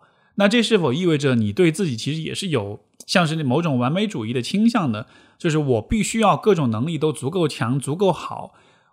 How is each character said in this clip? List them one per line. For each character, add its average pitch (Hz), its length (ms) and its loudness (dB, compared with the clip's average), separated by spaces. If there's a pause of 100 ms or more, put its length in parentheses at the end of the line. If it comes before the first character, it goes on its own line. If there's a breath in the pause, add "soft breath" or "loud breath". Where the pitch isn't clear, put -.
(400 soft breath)
那 202 80 4
这 233 140 4
是 220 160 2
否 151 160 2
意 175 140 0
味 156 100 4
着 135 160 2
你 110 180 2
对 170 200 4
自 180 160 -2
己 120 100 -2
其 131 160 -6
实 160 80 -6
也 147 100 -8
是 190 180 -6
有 104 360 -4 (220)
像 175 180 2
是 156 180 -2
某 131 160 2
种 151 200 0
完 123 120 0
美 196 140 0
主 202 180 -6
义 110 80 -6
的 127 80 -2
倾 208 300 2
向 180 220 0
呢？ 107 160 -8 (320 soft breath)
就 175 100 -2
是 151 80 2
我 131 240 2
必 214 220 -2
须 - 160 -4
要 190 180 4
各 208 160 2
种 151 160 2
能 110 160 -2
力 165 100 -4
都 151 160 0
足 135 200 -6
够 175 160 0
强、 131 320 -2
足 135 160 -4
够 190 180 2
好， - 400 -10 (400 soft breath)